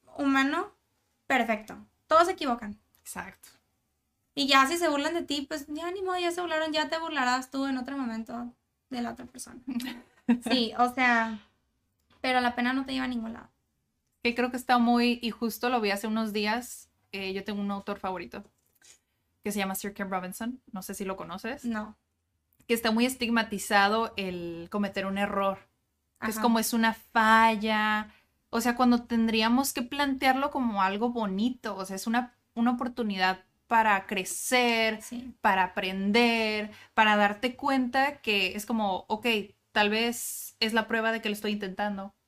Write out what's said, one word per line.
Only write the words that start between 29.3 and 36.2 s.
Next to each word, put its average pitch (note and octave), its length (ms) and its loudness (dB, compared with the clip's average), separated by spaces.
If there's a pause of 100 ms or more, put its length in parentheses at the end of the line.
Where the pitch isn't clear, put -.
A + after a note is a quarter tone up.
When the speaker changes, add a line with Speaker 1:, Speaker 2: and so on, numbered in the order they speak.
Speaker 2:
que C#4 80 -4
plantearlo C4+ 680 0
como A#3 320 0
algo G3+ 280 0
bonito, A3 680 -2
o F#3+ 80 -8
sea, F#3+ 120 -8
es - 100 -8
una, A#3+ 280 -2 (200)
una A#3 180 2
oportunidad G#3+ 720 -2 (220)
para A3 400 4
crecer, A3+ 960 0
Speaker 1:
Sí. B3 380 -12
Speaker 2:
para F#3+ 240 4
aprender, G#3+ 1080 2 (240)